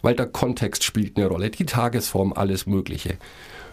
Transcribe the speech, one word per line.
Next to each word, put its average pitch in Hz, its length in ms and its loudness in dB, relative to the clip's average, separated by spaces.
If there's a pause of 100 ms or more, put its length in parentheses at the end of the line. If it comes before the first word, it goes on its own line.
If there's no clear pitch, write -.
Weil 127 120 6
der 123 120 0
Kontext - 560 0
spielt 104 340 0
eine 101 100 4
Rolle, 95 220 0
die 165 160 -2
Tagesform, 117 680 2
alles 95 340 0
Mögliche. 92 500 -2 (560)